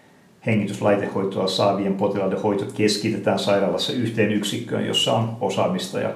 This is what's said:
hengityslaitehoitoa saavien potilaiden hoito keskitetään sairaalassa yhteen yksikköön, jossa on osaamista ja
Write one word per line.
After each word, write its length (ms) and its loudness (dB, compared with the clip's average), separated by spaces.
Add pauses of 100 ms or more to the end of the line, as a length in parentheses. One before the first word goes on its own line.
(460)
hengityslaitehoitoa 1000 0
saavien 480 2
potilaiden 480 0
hoito 220 0 (100)
keskitetään 640 0
sairaalassa 540 0
yhteen 400 0
yksikköön, 540 -2
jossa 260 0
on 280 0
osaamista 600 -2
ja 160 -4